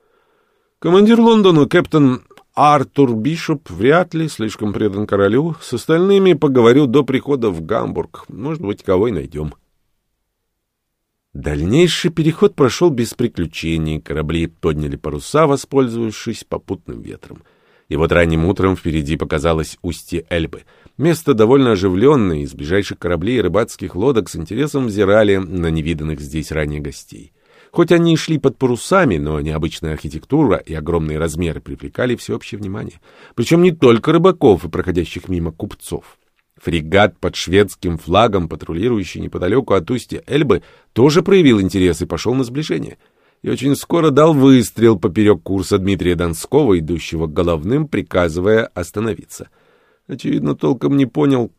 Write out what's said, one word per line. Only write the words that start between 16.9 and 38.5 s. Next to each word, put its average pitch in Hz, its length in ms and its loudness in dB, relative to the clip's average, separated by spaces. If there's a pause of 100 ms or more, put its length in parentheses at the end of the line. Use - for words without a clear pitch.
ветром. - 420 -20 (440)
И 76 100 -4
вот 80 160 2
ранним 82 320 2
утром 95 300 0
впереди 78 420 -4
показалось 78 640 -2
устье 85 480 -8
Эльбы. 82 340 -6 (340)
Место 156 360 0
довольно 120 400 4
оживленное, 98 640 2
из 69 140 -10
ближайших 78 440 -4
кораблей 87 400 -4
и 110 40 0
рыбацких 90 540 -4
лодок 110 340 0
с - 80 -14
интересом 127 500 -6
взирали 101 500 2
на 90 300 -4
невиданных 78 540 -4
здесь 73 320 -10
ранее 76 260 -4
гостей. - 540 -16 (380)
Хоть 170 200 2
они 170 220 4
и 160 40 2
шли 160 200 -4
под 135 200 0
парусами, 131 600 0
но 73 240 -4
необычная 78 520 -6
архитектура 85 640 -2
и - 160 -10
огромные 78 440 -4
размеры 80 420 -4
привлекали 71 560 -6
всеобщее 110 440 -10
внимание. 104 420 -12 (340)
Причем 160 260 2
не 180 100 6
только 131 420 4
рыбаков 156 500 4
и 82 60 -8
проходящих 87 580 -4
мимо 85 240 -4
купцов. - 640 -12 (440)
Фрегат 82 580 0
под 85 160 -6
шведским 92 640 -2
флагом, 95 500 0
патрулирующий 90 720 -6